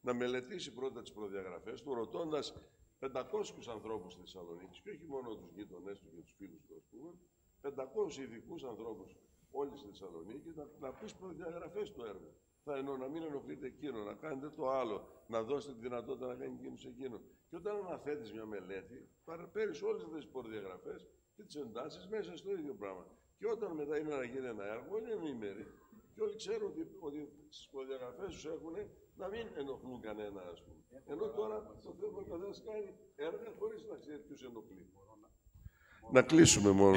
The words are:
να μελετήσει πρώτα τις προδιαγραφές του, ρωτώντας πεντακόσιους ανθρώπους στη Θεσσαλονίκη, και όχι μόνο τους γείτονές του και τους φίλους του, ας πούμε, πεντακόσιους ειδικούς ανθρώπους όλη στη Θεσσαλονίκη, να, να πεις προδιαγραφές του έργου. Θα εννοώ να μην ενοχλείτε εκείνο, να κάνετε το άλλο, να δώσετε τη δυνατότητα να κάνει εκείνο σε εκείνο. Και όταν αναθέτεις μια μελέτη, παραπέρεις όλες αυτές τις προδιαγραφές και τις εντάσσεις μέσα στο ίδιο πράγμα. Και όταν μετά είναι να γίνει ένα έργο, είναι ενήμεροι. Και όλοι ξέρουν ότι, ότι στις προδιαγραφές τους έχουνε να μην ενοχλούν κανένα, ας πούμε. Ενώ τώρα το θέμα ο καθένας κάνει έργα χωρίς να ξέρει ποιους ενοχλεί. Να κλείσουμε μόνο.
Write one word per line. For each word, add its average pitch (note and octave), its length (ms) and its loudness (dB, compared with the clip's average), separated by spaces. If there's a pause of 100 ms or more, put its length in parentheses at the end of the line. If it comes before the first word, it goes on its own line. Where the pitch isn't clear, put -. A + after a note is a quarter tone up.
να B2 140 2
μελετήσει B2 580 0
πρώτα A#2+ 300 -4
τις - 100 -14
προδιαγραφές G2 720 -6
του, C#3 120 -2
ρωτώντας C3 600 0 (440)
πεντακόσιους B2+ 680 -2
ανθρώπους G#2 440 -4
στη F2 120 -18
Θεσσαλονίκη, F2 580 -12
και G3+ 80 -10
όχι E3 240 -12
μόνο B2+ 140 -4 (100)
τους F2 180 -16
γείτονές F#2+ 440 -10
του E2 140 -20
και E2+ 120 -14
τους - 120 -20
φίλους F2+ 280 -14
του, E2+ 140 -20
ας - 100 -20
πούμε, C#3 200 -14 (500)
πεντακόσιους D#3+ 680 -2
ειδικούς A#2+ 380 -10
ανθρώπους G#2+ 440 -8 (420)
όλη C#3 300 -2
στη G#2 120 -14
Θεσσαλονίκη, F#2+ 680 -10
να, D3 60 -10 (200)
να C3 40 -4 (100)
πεις G#3+ 160 -12
προδιαγραφές E3+ 800 -8
του A#2+ 200 -10
έργου. F#2 200 -14 (340)
Θα C#3+ 140 -2
εννοώ C#3 140 -2 (100)
να C3 80 -2
μην E3 160 -4
ενοχλείτε C#3 460 -6
εκείνο, C3 240 -4 (120)
να G2+ 40 -6 (100)
κάνετε D3 240 -4 (100)
το D3 60 0 (160)
άλλο, A2 160 2 (380)
να A2+ 40 6 (100)
δώσετε C#3 280 0
τη A2+ 120 -14
δυνατότητα B2 440 -2
να B2 80 -6
κάνει C3 200 -6
εκείνο B2+ 240 -8
σε C3+ 100 -10
εκείνο. B2 220 -6 (320)
Και E3 120 -10
όταν G#3 140 -2 (120)
αναθέτεις D3 500 -4
μια A2 180 -6
μελέτη, F#2+ 440 -8 (260)
παραπέρεις E3+ 540 -4 (100)
όλες G#3 180 0
αυτές D#3 180 -6
τις G#2 120 -18
προδιαγραφές G#2+ 640 -8 (360)
και G#3+ 100 -18
τις - 180 -14
εντάσσεις C#3+ 400 -8 (100)
μέσα F3+ 260 -2
στο G3 180 -8
ίδιο D3 240 -6
πράγμα. F#2+ 220 -6 (340)
Και G3 160 -4
όταν G#3+ 160 -2 (100)
μετά D3 180 0
είναι D3+ 220 0
να B2 120 0
γίνει C3 220 -2
ένα G2+ 100 -4 (120)
έργο, C3 220 -6
είναι A#3+ 200 -2
ενήμεροι. A#2 460 -4 (500)
Και - 100 -16
όλοι G3+ 180 0
ξέρουν G#3+ 300 0
ότι, D#3+ 100 -4 (260)
ότι D3 120 -4 (340)
στις - 200 -14
προδιαγραφές C3 600 -6
τους - 100 -10 (100)
έχουνε E3 260 -6 (400)
να F#3+ 120 -4
μην A#3 120 -4 (160)
ενοχλούν B2+ 460 -6
κανένα, G#2 340 -4 (140)
ας - 100 -14
πούμε. - 160 -18 (320)
Ενώ - 120 0 (140)
τώρα G#3+ 180 0 (280)
το - 60 -12 (100)
θέμα G#3+ 240 -4
ο - 60 -8
καθένας F3 280 -4 (100)
κάνει G#3+ 220 -4 (380)
έργα A3+ 200 -6 (100)
χωρίς G#3+ 220 -2 (100)
να - 120 -8
ξέρει D3 240 -10
ποιους C#3 220 -12
ενοχλεί. G#2 360 -12 (1300)
Να B2+ 140 12
κλείσουμε D#3 400 12
μόνο. G2 260 12